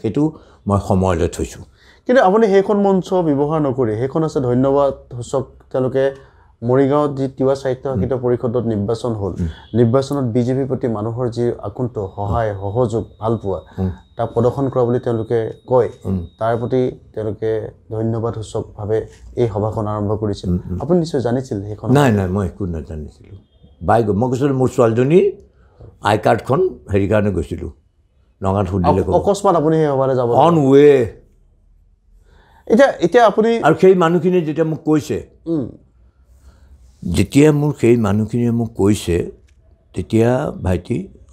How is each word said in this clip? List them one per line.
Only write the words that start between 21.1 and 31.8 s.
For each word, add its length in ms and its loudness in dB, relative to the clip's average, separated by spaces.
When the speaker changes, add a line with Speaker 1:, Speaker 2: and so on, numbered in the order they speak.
Speaker 2:
জানিছিল 420 -4
সেইখন? 280 -10
Speaker 1:
নাই, 200 4
নাই, 160 0
মই 200 -2
একো 180 -10
নাজানিছিলোঁ। 720 -12
বাই 200 2
গৈ-, 120 -2
মই 140 0
কৈছিলোঁ 260 0
মোৰ 140 0
ছোৱালীজনীৰ 560 2
আই 140 2
কাৰ্ডখন 420 0
হেৰি 160 2
কাৰণে 240 0
গৈছিলোঁ, 400 -6
নগাঁৱত 260 0
সুধিলে 340 2
Speaker 2:
অক-, 60 -4
Speaker 1:
ক'ব। 80 0
Speaker 2:
অকস্মাত 400 2
আপুনি 200 2
সেই 100 2
সভালৈ 300 0
যাব 160 0
Speaker 1:
অন 240 4
Speaker 2:
লাগে। 160 4
Speaker 1:
ৱে। 200 10